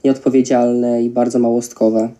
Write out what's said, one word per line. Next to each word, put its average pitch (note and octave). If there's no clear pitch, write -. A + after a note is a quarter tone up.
nieodpowiedzialne B2
i A#2+
bardzo A#2+
małostkowe. A#2